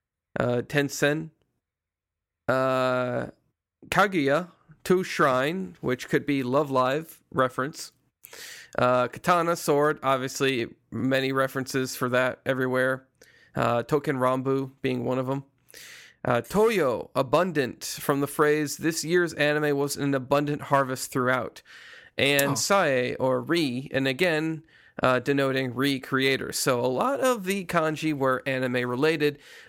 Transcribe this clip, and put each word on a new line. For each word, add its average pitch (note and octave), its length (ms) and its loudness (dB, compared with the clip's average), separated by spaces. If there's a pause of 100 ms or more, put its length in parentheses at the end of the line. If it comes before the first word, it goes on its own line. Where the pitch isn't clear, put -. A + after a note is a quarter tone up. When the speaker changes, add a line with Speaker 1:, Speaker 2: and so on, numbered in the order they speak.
(380)
Speaker 1:
uh, A#2+ 300 0
Tensen. D3+ 600 -2 (1160)
Uh, B2+ 840 0 (600)
Kaguya, F3 600 2 (360)
to F#3 180 4
Shrine, E3 760 0
which B2+ 280 -4
could - 180 0
be C#3 160 0
Love C3+ 280 0
Live C3 500 -2 (120)
reference. C3 600 -2 (840)
Uh, B2 300 2
katana, E3+ 480 2
sword, D3+ 460 2
obviously C3 640 0 (260)
many C3 400 0
references C3 640 -2
for B2+ 140 -2
that B2+ 360 0
everywhere. C3 580 0 (520)
Uh, A#2 260 2
Token C#3+ 360 0
Rambu C3 540 0 (100)
being B2+ 220 -2
one B2+ 140 -2
of B2+ 120 -4
'em. C#3 140 -4 (800)
Uh, A#2+ 180 2
Toyo, F3+ 720 2
abundant, C#3+ 720 0
from - 360 -2
the C#3+ 60 0
phrase, D3+ 500 2
"This D#3+ 280 -2
year's E3+ 300 2
anime D3 420 2
was C#3 200 -2
an C#3 180 0
abundant C#3+ 480 0
harvest C3+ 480 0
throughout." B2+ 520 -2 (560)
And C#3 340 4
Speaker 2:
Oh. - 20 0
Speaker 1:
Sae, C3+ 640 2
or B2+ 220 0
Re, C3+ 520 -2
and C3+ 140 0
again, D#3 560 0 (400)
uh, B2+ 180 4
denoting C3+ 540 0
Re-creator. C3+ 800 0
So B2 280 0
a B2 60 0
lot A3 340 0
of B3 240 0
the F#3+ 200 -2
kanji D#3 500 -2
were C3 320 0
anime B2+ 420 -2
related, D3 500 0 (300)